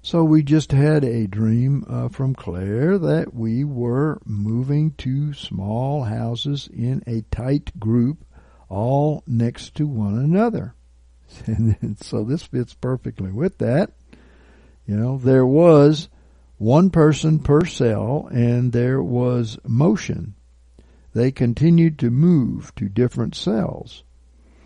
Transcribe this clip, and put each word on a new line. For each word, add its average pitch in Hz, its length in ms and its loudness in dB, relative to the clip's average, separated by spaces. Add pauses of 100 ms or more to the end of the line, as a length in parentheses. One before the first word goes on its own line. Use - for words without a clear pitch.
So 165 240 0
we 156 180 6
just 147 300 2
had 143 320 4
a 117 220 0
dream, 113 600 0
uh, 123 220 -4
from 131 260 -4
Claire 104 640 -2
that 156 360 -2
we 113 300 -2
were 131 600 -2
moving 127 720 -2
to 139 360 -4
small 120 720 -6
houses 117 680 -6
in 123 340 -4
a 113 240 -6
tight 139 480 -4
group, 120 460 0 (460)
all 135 560 -2
next 117 480 -4
to 151 120 -2
one 110 300 -4
another. 139 600 0
<laughs> - 680 -20
And 110 540 -2
so 107 240 -6
this 135 200 -4
fits 123 280 -6
perfectly 120 580 -6
with 139 280 -4
that. 123 320 0 (960)
You 104 100 -4
know, 123 220 -2
there 127 260 4
was 151 640 6 (480)
one 143 320 4
person 156 520 2
per 147 260 2
cell, 113 680 -2
and 120 400 0
there 123 300 0
was 123 600 -2
motion. 135 720 -2 (760)
They 123 200 0
continued 156 680 2
to 120 120 -2
move 143 640 0
to 98 120 -6
different 113 460 -2
cells, - 680 -6 (600)